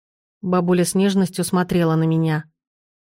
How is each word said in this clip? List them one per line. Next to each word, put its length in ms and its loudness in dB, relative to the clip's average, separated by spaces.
Бабуля 440 0
с 100 -2
нежностью 480 0
смотрела 520 0
на 80 2
меня. 420 0